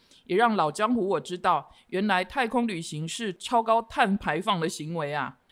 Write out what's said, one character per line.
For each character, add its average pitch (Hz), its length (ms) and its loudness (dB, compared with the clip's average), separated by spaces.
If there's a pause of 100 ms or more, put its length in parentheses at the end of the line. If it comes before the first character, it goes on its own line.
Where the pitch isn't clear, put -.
(240)
也 - 120 -2
让 220 200 4
老 156 160 2
江 214 200 0
湖 208 180 2
我 170 100 2
知 180 180 -8
道， 170 320 0 (180)
原 190 160 -2
来 190 200 2
太 233 240 -2
空 240 180 0
旅 180 160 -6
行 156 240 -6
是 208 260 -6
超 226 300 0
高 226 180 2
碳 226 360 2
排 156 240 -2
放 202 180 0
的 160 100 0
行 160 280 -8
为 147 180 -4
啊！ 135 240 -6 (140)